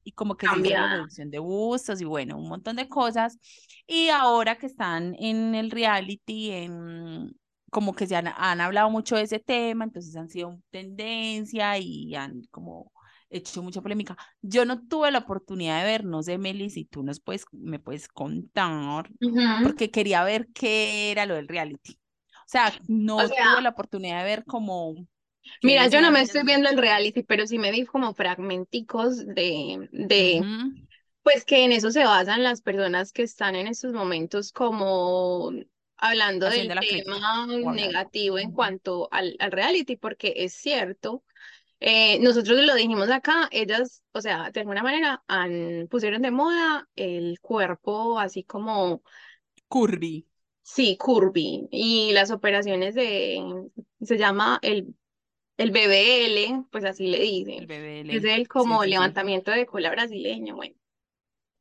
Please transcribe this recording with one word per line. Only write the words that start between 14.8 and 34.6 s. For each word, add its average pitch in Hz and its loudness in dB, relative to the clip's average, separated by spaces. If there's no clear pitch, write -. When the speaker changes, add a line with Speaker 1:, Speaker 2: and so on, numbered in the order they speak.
Speaker 1:
tuve 302 2
la 262 2
oportunidad 185 -4
de 180 0
ver, 220 0
no 160 -4
sé, 175 -4
Meli, 196 -6
si 165 -10
tú 143 -12
nos 139 -6
puedes, - -8
me 151 -10
puedes 151 -12
contar, 151 -4
Speaker 2:
Ujú. 233 2
Speaker 1:
porque 254 0
quería 196 2
ver 220 0
qué 214 -2
era 208 0
lo 196 -4
del 151 -8
reality. 160 -8
O - -20
sea, 226 2
no 214 0
Speaker 2:
O 226 4
sea, 233 4
Speaker 1:
tuve 247 4
la 254 2
oportunidad 185 -6
de 180 -4
ver 214 -4
cómo 185 -6
qué 247 6
Speaker 2:
mira, 269 8
yo 294 8
no 330 10
Speaker 1:
decían 302 8
Speaker 2:
me 277 8
Speaker 1:
ellas 254 4
Speaker 2:
estoy 294 0
Speaker 1:
de 269 -2
Speaker 2:
viendo 285 6
el 277 4
Speaker 1:
ese 254 4
tema. 233 4
Speaker 2:
reality, 214 2
pero 208 0
sí 226 -2
me 202 0
vi 240 0
como 240 -2
fragmenticos 202 -4
de... 185 -4
de, 190 2
Speaker 1:
Ujú. 220 -6
Speaker 2:
pues, 277 4
que 262 6
en 247 6
eso 220 2
se 277 6
basan 208 4
las 247 0
personas 190 -2
que 240 -2
están 202 -4
en 190 -4
estos 240 -6
momentos 196 -4
como 180 0